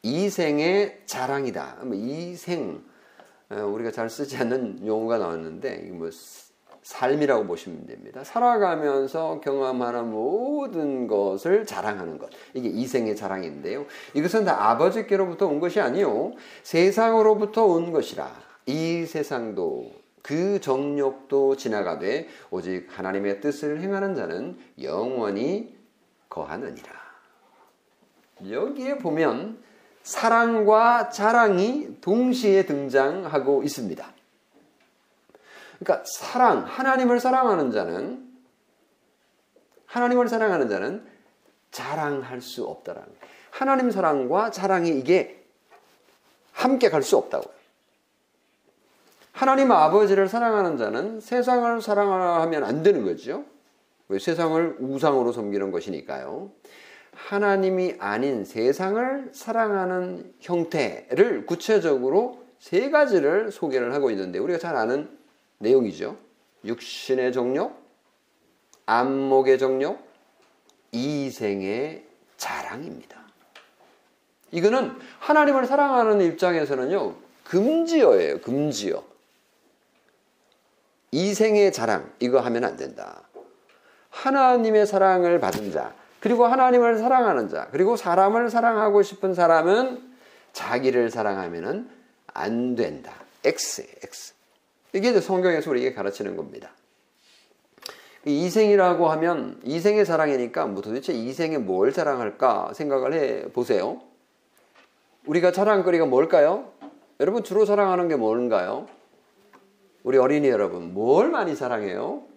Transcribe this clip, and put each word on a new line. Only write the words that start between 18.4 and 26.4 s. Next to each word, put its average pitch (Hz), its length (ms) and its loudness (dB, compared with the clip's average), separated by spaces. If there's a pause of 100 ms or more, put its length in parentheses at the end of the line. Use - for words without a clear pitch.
이 165 380 -2
세상도 104 840 -6 (320)
그 180 380 -2
정욕도 135 960 0
지나가되 104 720 -4 (220)
오직 92 400 -6
하나님의 98 500 -4
뜻을 147 400 -4
행하는 196 340 -4
자는 110 420 -8 (240)
영원히 113 960 -4 (540)
거하느니라. 80 580 -12 (1600)